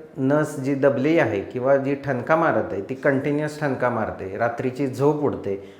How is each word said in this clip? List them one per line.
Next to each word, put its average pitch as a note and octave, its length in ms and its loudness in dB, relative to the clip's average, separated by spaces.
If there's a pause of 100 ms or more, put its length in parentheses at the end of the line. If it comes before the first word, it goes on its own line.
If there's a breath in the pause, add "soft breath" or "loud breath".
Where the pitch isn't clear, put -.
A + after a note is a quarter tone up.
(180)
नस C#3+ 380 2
जी C#3 180 -2
दबली C3+ 440 4
आहे G#2+ 220 2
किंवा B2+ 360 0
जी C3+ 180 0
ठणका C#3 420 0
मारत C3+ 360 2
आहे, G2 100 -4
ती - 120 -6
कंटिन्युअस D3 640 0
ठणका B2+ 280 0
मारते, G2 480 -4
रात्रीची B2 500 -2
झोप C#3+ 360 2
उडते, G2 580 -4